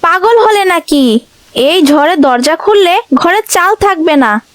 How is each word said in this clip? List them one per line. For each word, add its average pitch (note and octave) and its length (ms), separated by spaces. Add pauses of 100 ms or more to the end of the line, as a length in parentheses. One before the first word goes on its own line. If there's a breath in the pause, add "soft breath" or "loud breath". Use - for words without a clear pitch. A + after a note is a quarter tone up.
পাগল F#4 380
হলে G#4 260
নাকি? E4 400 (500)
এই D4+ 280
ঝড়ে D4 340
দরজা C#4 400
খুললে G4 380 (200)
ঘরে F4 340
চাল F#4+ 260
থাকবে F4 420
না। A#3+ 160 (220)